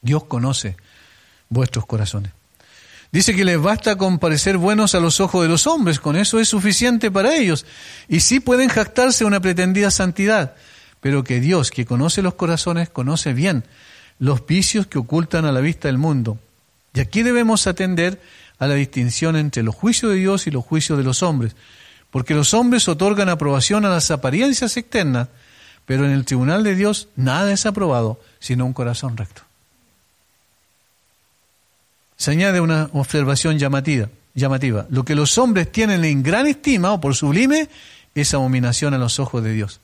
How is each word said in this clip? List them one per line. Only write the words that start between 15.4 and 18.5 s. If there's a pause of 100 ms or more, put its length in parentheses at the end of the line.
a
la
vista
del
mundo. (560)
Y
aquí
debemos
atender (380)